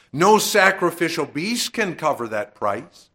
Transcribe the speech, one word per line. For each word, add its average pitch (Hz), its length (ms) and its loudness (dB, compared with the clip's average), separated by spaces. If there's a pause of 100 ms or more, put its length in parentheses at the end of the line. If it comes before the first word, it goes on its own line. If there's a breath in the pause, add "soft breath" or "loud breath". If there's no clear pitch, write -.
(120 soft breath)
No 190 260 6
sacrificial 180 840 0
beast 208 480 -6
can 202 240 -4
cover 135 320 -2
that 104 260 -6
price. 110 600 -6